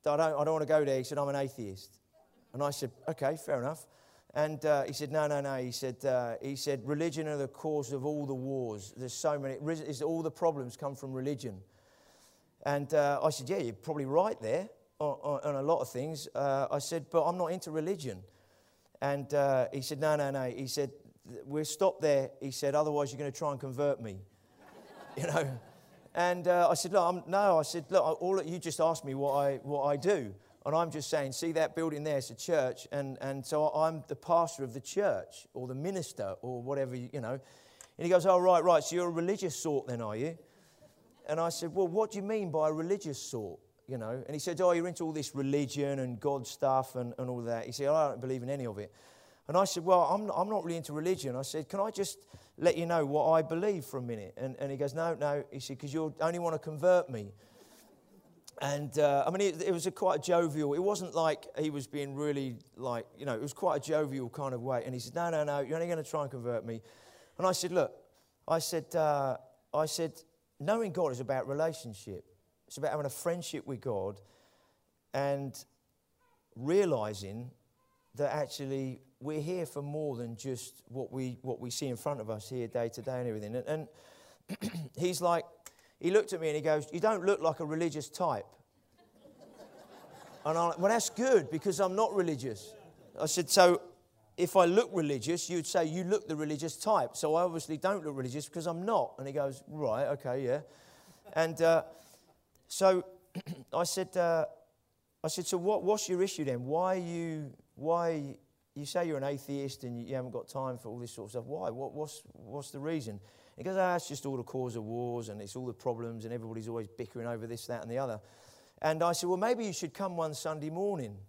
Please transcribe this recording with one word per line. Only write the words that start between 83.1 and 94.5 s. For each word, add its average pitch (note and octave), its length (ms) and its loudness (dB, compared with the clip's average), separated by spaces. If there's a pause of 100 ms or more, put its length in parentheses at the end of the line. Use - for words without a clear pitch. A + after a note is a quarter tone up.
and B2 100 -2
everything." G#2+ 260 -6
And, B2+ 140 -4
and - 1000 -10 (180)
<clears throat> - 80 -16
he's E3 240 -2
like, E3+ 240 4 (560)
he E3+ 100 2
looked G#3 220 4
at F3 80 -4
me D#3+ 80 0
and D3+ 80 0
he D3+ 60 -2
goes, D3+ 300 2
"You E3+ 80 -4
don't G#3 240 2
look G3 160 4
like D#3+ 200 2
a D#3+ 60 -2
religious D#3 420 -2
type." C#3 380 -2 (2000)
And D#3+ 120 0
I'm E3+ 120 4
like, D#3 100 -2
"Well, G3 140 4
that's A#3 180 2
good A3+ 400 6
because E3 300 0
I'm F#3 160 4
not G#3 180 4
religious." C3+ 600 -2 (460)
I D#3 60 0
said, D#3 220 0
"So F3+ 320 10 (560)
if F3 200 2